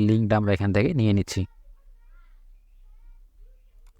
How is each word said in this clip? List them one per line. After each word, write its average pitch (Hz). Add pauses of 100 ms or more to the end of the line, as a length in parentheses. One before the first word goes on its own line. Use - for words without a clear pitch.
লিঙ্কটা 110
আমরা 104
এখান 101
থেকে 110 (100)
নিয়ে 107
নিচ্ছি। 95 (2500)